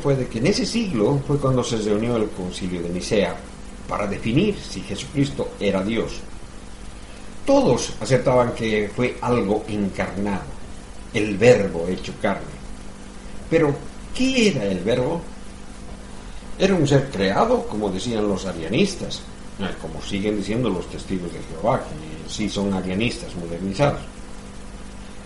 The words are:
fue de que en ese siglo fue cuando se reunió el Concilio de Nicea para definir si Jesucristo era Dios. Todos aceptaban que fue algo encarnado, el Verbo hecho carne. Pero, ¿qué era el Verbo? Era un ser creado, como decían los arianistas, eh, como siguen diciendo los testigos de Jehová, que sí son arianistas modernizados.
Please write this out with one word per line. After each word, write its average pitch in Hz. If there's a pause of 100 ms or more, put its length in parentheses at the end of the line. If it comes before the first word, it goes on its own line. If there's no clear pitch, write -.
fue 139
de 123
que 113
en 131
ese 202
siglo 143
fue 143
cuando 131
se 117
reunió 107
el 107
Concilio 90
de 85
Nicea 87 (500)
para 95
definir 135
si -
Jesucristo 127 (100)
era 95
Dios. 107 (1300)
Todos 262
aceptaban 123
que 107
fue 123
algo 110
encarnado, 101 (720)
el 104
Verbo 95
hecho -
carne. - (880)
Pero, 156 (400)
¿qué 262
era 127
el 95
Verbo? 127 (1400)
Era 190
un 156
ser 135
creado, 156
como 104
decían 104
los 95
arianistas, 95 (380)
eh, 95 (100)
como 78
siguen 104
diciendo 107
los 87
testigos 87
de 76
Jehová, -
que -
sí 104
son 98
arianistas 92
modernizados. 92 (1200)